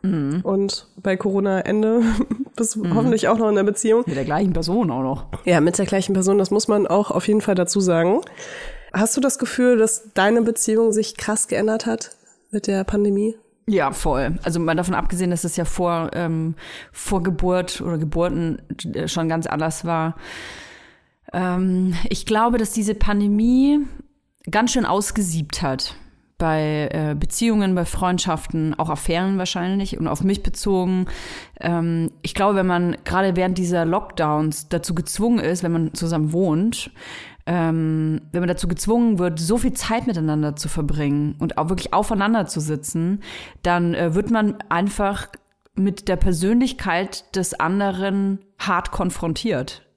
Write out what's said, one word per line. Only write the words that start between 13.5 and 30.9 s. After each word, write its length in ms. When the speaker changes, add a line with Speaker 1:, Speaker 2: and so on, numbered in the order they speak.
Speaker 1:
Ja, 240
voll. 500
Also 180
mal 160
davon 200
abgesehen, 340
dass 140
es 120
ja 100
vor, 480
ähm, 420
vor 300
Geburt 600
oder 180
Geburten, 600
äh, 120
schon 220
ganz 160
anders 400
war. 300
Ähm, 600
ich 160
glaube, 320
dass 140
diese 240
Pandemie 840
ganz 220
schön 140
ausgesiebt 760
hat 340
bei, 540
äh, 240
Beziehungen, 600
bei 100
Freundschaften, 920
auch 120
Affären 480
wahrscheinlich 640
und 80
auf 160
mich 180
bezogen. 640